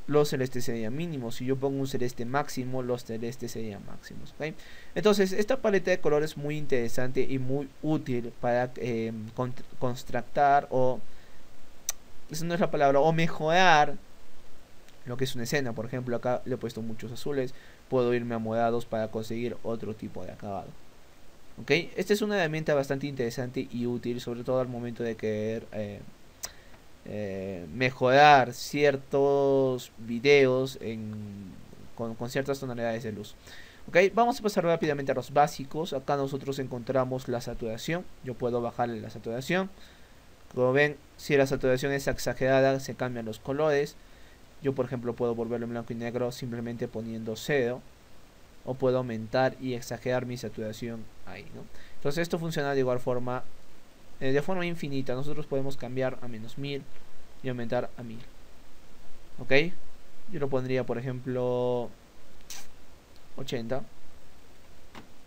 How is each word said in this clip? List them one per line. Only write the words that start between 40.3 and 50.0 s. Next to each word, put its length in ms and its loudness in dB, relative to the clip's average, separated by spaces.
Como 180 4
ven, 240 4
si 180 2
la 100 6
saturación 460 2
es 160 -2
exagerada, 720 2
se 140 -8
cambian 320 -6
los 120 -8
colores. 580 0
Yo, 120 0
por 120 0
ejemplo, 280 -4
puedo 200 0
volverlo 320 -4
en 60 -6
blanco 200 -6
y 40 -6
negro 360 -4
simplemente 560 -6
poniendo 480 -6
cero. 440 0
O 80 -4
puedo 240 2
aumentar 640 0
y 140 -4
exagerar 500 -2